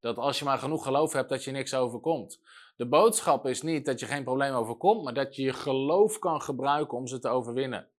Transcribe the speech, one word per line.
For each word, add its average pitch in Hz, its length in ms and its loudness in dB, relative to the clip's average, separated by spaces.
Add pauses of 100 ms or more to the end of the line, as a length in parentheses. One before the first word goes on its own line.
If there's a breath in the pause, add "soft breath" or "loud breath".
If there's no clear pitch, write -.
Dat 117 160 -4
als 131 220 0
je 147 60 -6
maar 135 140 2
genoeg 147 240 -2
geloof 143 300 2
hebt, 131 160 0
dat 131 160 -4
je 139 60 -6
niks 135 240 -6
overkomt. 127 640 -2 (360 loud breath)
De 123 120 -6
boodschap 156 580 4
is 127 160 -2
niet 156 220 -2
dat 131 160 0
je 127 60 -8
geen 139 180 -4
probleem 135 300 0
overkomt, 139 500 2
maar 131 100 -6
dat 139 220 -4
je 135 60 -4
je 131 100 0
geloof 151 680 2
kan 160 240 -2
gebruiken 139 560 -2
om 131 80 -8
ze 127 120 -8
te 120 100 -4
overwinnen. 120 600 -2 (100)